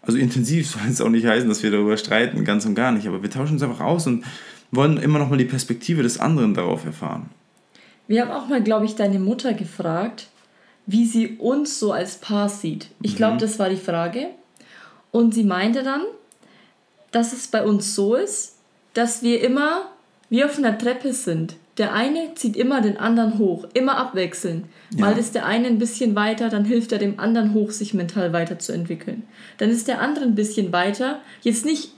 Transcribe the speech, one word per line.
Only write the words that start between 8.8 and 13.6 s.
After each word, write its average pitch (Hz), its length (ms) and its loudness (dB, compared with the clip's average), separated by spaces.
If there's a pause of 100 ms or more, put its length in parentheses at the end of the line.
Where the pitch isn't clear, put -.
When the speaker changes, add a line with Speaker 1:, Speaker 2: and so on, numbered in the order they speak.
Speaker 2:
ich, 214 100 -2
deine 196 240 2
Mutter 226 340 0
gefragt, 175 760 -4 (580)
wie 226 200 4
sie 226 320 0
uns 285 420 -2
so 208 120 0
als 190 240 -4
Paar 202 320 -2
sieht. 170 400 -6 (140)
Ich 208 140 -2
glaub, 220 180 2
Speaker 1:
Mhm. 233 40 -2
Speaker 2:
das 220 200 -2
war 196 100 0